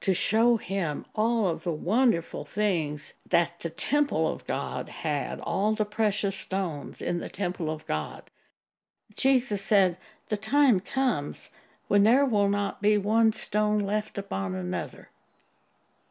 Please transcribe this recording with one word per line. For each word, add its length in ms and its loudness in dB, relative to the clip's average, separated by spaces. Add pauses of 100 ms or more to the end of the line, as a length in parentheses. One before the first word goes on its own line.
to 140 0
show 420 2
him 480 -2 (120)
all 320 2
of 160 -2
the 80 0
wonderful 720 0
things 680 -2 (160)
that 320 2
the 100 -4
temple 640 0
of 140 -8
God 420 -4
had, 520 -4
all 340 0
the 100 0
precious 520 0
stones 680 -4
in 160 0
the 100 -4
temple 420 -4
of 160 -6
God. 440 -4 (840)
Jesus 460 2
said, 340 4 (320)
"The 80 -2
time 420 4
comes 720 -4 (380)
when 160 4
there 200 6
will 240 2
not 320 -2
be 160 4
one 360 2
stone 480 0
left 360 -2
upon 380 -4
another." 560 -6 (1000)